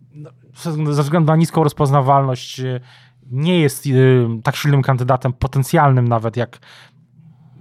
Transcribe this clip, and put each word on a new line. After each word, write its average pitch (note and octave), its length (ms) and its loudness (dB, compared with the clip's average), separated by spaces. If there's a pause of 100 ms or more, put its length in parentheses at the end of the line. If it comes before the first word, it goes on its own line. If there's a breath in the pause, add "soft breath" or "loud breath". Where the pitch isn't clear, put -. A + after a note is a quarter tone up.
(140)
no, D3 160 -20 (240)
ze, D3+ 400 -6
ze D3 80 0
względu D3+ 300 0
na D#3+ 40 4
niską D#3+ 280 2
rozpoznawalność, C#3 960 0
e, B2+ 200 -6 (500 soft breath)
nie D#3+ 300 0
jest, C#3+ 260 -2
e, C#3+ 40 -2 (520)
tak C3+ 140 -2
silnym C#3+ 260 0
kandydatem, B2+ 500 -2
potencjalnym C3+ 760 0
nawet, A2+ 280 -2
jak, A#2 220 -6 (1040 loud breath)